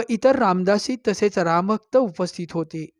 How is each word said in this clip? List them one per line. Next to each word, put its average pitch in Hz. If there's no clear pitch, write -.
इतर 247
रामदासी 196
तसेच 208
रामभक्त 185
उपस्थित 180
होते. 160